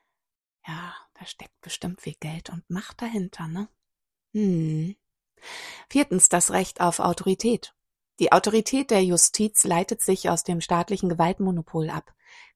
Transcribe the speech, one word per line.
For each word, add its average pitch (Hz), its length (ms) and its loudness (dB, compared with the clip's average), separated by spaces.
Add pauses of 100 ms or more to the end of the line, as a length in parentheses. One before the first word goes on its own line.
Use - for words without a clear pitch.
(640)
Ja, 170 280 -12 (200)
da 175 120 -20
steckt - 360 -20
bestimmt - 400 -10
viel 151 180 -12
Geld 160 300 -10
und 170 200 -12
Macht - 320 -10
dahinter, 196 460 -6
ne? 180 220 -8 (640)
Hm. 165 600 0 (920)
Viertens, 262 400 4
das 175 220 2
Recht 185 300 -2
auf 175 180 2
Autorität. 190 760 0 (460)
Die - 120 2
Autorität 220 580 4
der 196 140 6
Justiz 185 600 2
leitet 190 380 0
sich 190 280 0
aus 170 140 2
dem 170 160 -2
staatlichen 180 480 -2
Gewaltmonopol 170 840 0
ab. - 220 -10 (420)